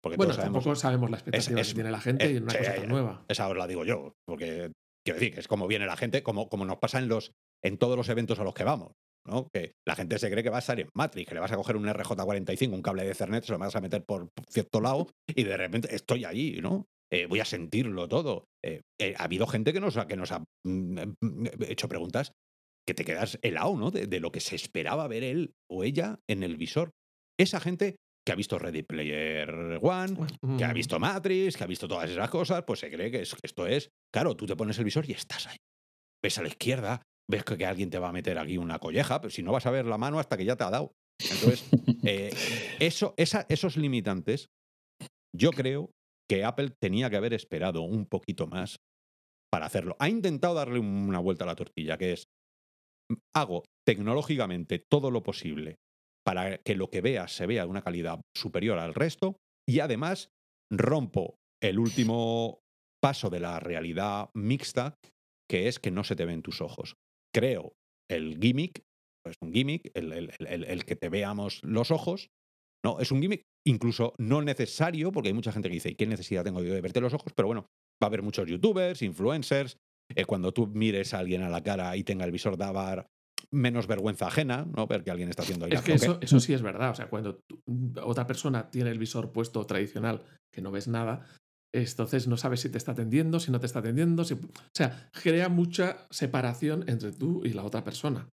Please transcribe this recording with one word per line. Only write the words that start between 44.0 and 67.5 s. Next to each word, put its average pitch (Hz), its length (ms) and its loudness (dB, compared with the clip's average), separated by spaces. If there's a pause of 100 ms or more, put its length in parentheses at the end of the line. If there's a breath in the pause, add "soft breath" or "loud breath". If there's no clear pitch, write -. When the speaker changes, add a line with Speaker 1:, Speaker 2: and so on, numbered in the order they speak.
Speaker 1:
yo 131 160 6
creo 135 400 -2 (380)
que 98 160 4
Apple 131 260 0 (100)
tenía 113 280 2
que 104 80 2
haber 117 160 2
esperado 85 480 -2
un 98 240 0
poquito 87 420 -4
más 90 300 -6 (760)
para 78 140 0
hacerlo. 87 340 -2
Ha 143 100 4
intentado 180 440 2
darle 123 260 0
una 98 400 0
vuelta 90 240 0
a 90 40 -2
la 82 80 -4
tortilla, 80 420 -4
que 90 160 0
es, - 120 -8 (1120)
hago 107 280 2 (220)
tecnológicamente 104 1040 2
todo 139 220 6
lo 117 120 0
posible 78 520 -6 (500)
para 92 340 0
que 104 160 0
lo 95 140 0
que 90 120 -2
veas 101 340 0
se 90 100 -2
vea 107 180 2
de 87 60 -2
una 95 120 -4
calidad 85 400 -4 (140)
superior 92 440 0
al 82 140 -4
resto 170 420 0 (320)
y 131 140 6
además 156 480 -2 (420)
rompo 113 640 2 (260)
el 98 180 2
último 117 800 2 (420)
paso 135 280 2
de 87 120 -2
la 85 180 -2
realidad 85 760 -2
mixta, 127 600 -2 (540)
que 95 180 2
es 120 120 -2
que 95 120 -2
no 95 120 0
se - 120 -2
te 85 100 -2
ven 82 160 -4
tus - 200 -8
ojos. - 340 -8 (380)
Creo 110 400 2 (360)